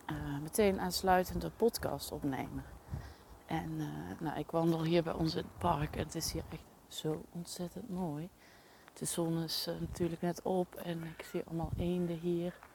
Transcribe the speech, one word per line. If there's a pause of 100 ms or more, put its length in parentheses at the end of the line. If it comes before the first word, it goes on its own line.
eh,
meteen
aansluitend
een
podcast
opnemen. (840)
En,
eh,
nou,
ik
wandel
hier
bij
ons
in
het
park
en
het
is
hier
echt (240)
zo
ontzettend
mooi. (640)
De
zon
is,
eh,
natuurlijk
net
op
en
ik
zie
allemaal
eenden
hier, (160)